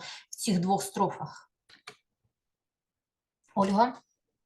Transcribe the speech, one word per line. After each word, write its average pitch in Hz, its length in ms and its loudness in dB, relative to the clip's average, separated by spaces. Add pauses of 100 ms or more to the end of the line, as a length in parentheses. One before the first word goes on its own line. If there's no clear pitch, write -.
(300)
в - 60 -18
цих 185 240 0
двох 190 240 2
строфах? - 680 -4 (2000)
Ольга? 202 460 4 (440)